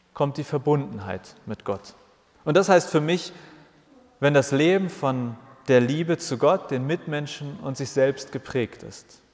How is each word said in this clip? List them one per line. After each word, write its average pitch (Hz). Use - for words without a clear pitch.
kommt 143
die 147
Verbundenheit 131
mit 107
Gott. -
Und 151
das 190
heißt 180
für 156
mich, 170
wenn 143
das 139
Leben 175
von 127
der 123
Liebe 156
zu 127
Gott, 175
den 131
Mitmenschen 147
und 135
sich 135
selbst 135
geprägt -
ist. -